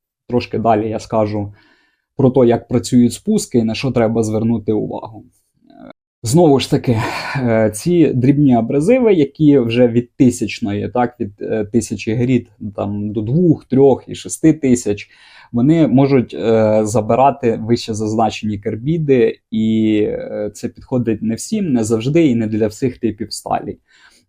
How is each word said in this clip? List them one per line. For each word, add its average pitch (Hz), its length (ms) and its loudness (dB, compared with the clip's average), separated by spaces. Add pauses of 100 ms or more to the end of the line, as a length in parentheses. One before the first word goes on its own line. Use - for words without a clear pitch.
(280)
трошки 120 300 -4
далі 110 300 0
я 107 100 -6
скажу 104 560 -4 (600)
про 127 140 2
те, 131 100 2
як 117 280 2
працюють 123 440 2
спуски - 460 -4
і 113 60 2
на 110 100 -4
що 131 160 -4
треба 117 320 0
звернути 110 500 -2
увагу. 107 520 -6 (1000)
Знову 139 380 4
ж - 100 -6
таки, 123 260 0 (400)
е, 113 340 0
ці 165 440 2
дрібні 135 400 4
абразиви, 165 600 2
які 143 440 4
вже 120 300 2
від 117 280 -2
тисячної, 104 720 0
так, 120 320 -4
від, 101 200 -8
е, 107 240 -4
тисячі 110 500 -4
грід, 123 360 0 (260)
там, 104 360 -6
до 113 80 -4
двох, 147 440 2
трьох 131 420 2
і 107 80 -14
шести - 380 0
тисяч, 120 580 -2 (420)
вони 147 340 2
можуть, 131 480 2
е, 107 520 2
забирати 113 760 0
вище 113 320 -4
зазначені 107 640 -4
карбіди, 123 840 0 (100)
і, 110 480 0 (100)
е, 107 460 -8
це 120 140 -10
підходить 113 540 -4
не 113 120 -4
всім, 190 380 -4
не 117 120 0
завжди 127 420 0
і 123 80 2
не 113 120 -2
для 107 200 -2
всіх 120 320 -6
типів 107 340 -6
сталі. - 460 -8 (500)